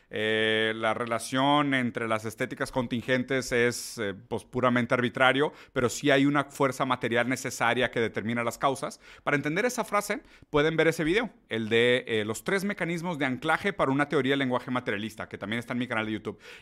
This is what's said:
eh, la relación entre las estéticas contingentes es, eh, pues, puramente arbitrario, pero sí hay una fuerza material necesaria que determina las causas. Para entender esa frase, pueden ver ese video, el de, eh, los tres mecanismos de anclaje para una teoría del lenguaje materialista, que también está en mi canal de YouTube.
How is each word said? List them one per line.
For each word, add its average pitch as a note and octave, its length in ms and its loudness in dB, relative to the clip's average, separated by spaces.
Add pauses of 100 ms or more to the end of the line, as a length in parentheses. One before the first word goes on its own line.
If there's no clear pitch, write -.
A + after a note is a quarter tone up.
eh, A2 680 0
la A2 180 0
relación C3 800 0
entre A#2+ 320 -2
las A2 180 -2
estéticas B2+ 460 -6
contingentes B2+ 800 -2
es, A#2+ 480 0
eh, G2+ 160 -4
pues, A2+ 300 -8
puramente B2 500 2
arbitrario, C3 580 4 (200)
pero B2 160 2
sí C#3+ 240 2
hay C#3 120 6
una C#3+ 200 2
fuerza C#3 400 0
material A#2+ 440 0
necesaria A#2+ 600 0
que - 80 -4
determina A#2 460 -2
las A#2 140 -4
causas. D3 420 -2 (240)
Para D3 120 2
entender D3+ 280 -2
esa B3 180 -2
frase, G#3 400 -2 (280)
pueden D#3 260 2
ver D#3 100 4
ese E3 160 2
video, F#3+ 280 0 (180)
el A2+ 200 -2
de, B2 380 4
eh, A2 180 0
los A2 200 -6
tres F#3 200 0
mecanismos F3 540 -4
de C#3+ 80 0
anclaje D#3+ 460 -2
para D3 180 0
una C#3+ 180 2
teoría C#3 260 2
del C#3 40 0
lenguaje B2+ 320 -2
materialista, A2 580 -4
que - 80 -10
también G#2 220 -4
está A#2+ 140 -8
en B2 80 -2
mi B2 80 -4
canal A2 180 -2
de A2 60 -4
YouTube. G#2 260 -6 (240)